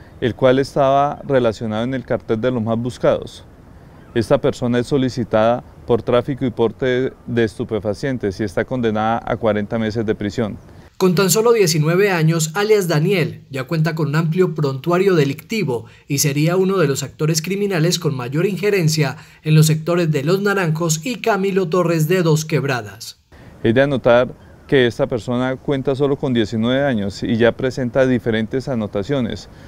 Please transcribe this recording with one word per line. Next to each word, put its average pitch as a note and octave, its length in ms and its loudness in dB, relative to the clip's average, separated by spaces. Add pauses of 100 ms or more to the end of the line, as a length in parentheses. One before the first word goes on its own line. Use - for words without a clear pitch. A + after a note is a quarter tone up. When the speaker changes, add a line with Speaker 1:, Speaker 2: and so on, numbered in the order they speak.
(200)
Speaker 1:
el A2+ 140 0
cual C3 240 4
estaba C#3 680 0
relacionado A#2 600 0
en C3 100 -4
el B2 100 -8
cartel A2+ 360 -4
de B2+ 100 0
los B2+ 100 -2
más A2+ 160 -2
buscados. A#2+ 680 -2 (720)
Esta C3 240 2
persona B2 400 0
es A#2+ 80 -4
solicitada B2 760 0 (240)
por A2+ 160 2
tráfico B2 420 0
y B2 60 0
porte B2+ 640 0 (120)
de A#2 200 0
estupefacientes G#2+ 960 -4
y - 20 -4
está G#2+ 220 -2
condenada A2+ 600 -2
a - 120 -4
cuarenta G#2 420 -2
meses A2 260 -2
de G#2 120 -2
prisión. G#2 420 -4 (400)
Speaker 2:
Con F#3 160 2
tan F#3+ 160 2
solo A3 220 4
diecinueve F3 580 2
años, D#3+ 460 0
alias G#3 320 2
Daniel D#3+ 600 0
ya C3 180 -6
cuenta D#3+ 260 -2
con D#3+ 140 -2
un C#3+ 80 -2
amplio E3+ 400 0
prontuario E3+ 580 0
delictivo C#3 720 -2 (240)
y C#3+ 100 -2
sería D#3 380 0
uno F#3+ 200 2
de D#3+ 120 2
los C3+ 160 -4
actores D#3 360 -2
criminales F#3 600 -2
con C3 160 -4
mayor B2+ 300 -2
injerencia D#3+ 720 0 (280)
en D#3 100 2
los D#3 120 8
sectores E3 440 2
de C#3 140 0
Los F#3+ 180 2
Naranjos E3+ 640 0
y B3 140 -4
Camilo G3 480 0
Torres E3+ 400 2
de F#3 160 2
Dos D#3 200 2
Quebradas. B2+ 760 -4 (420)
Speaker 1:
Es A2+ 140 4
de C3+ 60 8
anotar B2+ 520 4 (320)
que B2+ 220 4
esta C3 180 -2
persona B2+ 480 -2
cuenta C3+ 400 -2
solo C#3 220 0
con C3+ 180 -2
diecinueve A#2 500 0
años G#2 380 -2
y A2+ 140 0
ya A2+ 160 2
presenta C3 520 -2
diferentes A#2+ 600 -2
anotaciones G#2+ 840 -4 (200)